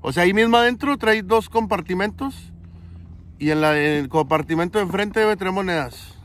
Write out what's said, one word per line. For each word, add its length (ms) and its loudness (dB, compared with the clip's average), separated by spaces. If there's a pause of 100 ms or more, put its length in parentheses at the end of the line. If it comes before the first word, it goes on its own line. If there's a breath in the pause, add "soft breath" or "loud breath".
O 120 -6
sea, 80 2
ahí 140 4
mismo 220 4
adentro 400 2
trae 260 2
dos 260 0
compartimentos. 1040 -4 (840 loud breath)
Y 100 0
en 100 2
la, 160 4
en 280 2
el 40 -6
compartimento 720 0
de 80 2
enfrente 340 -2
debe 160 4
traer 160 -4
monedas. 640 -4 (120)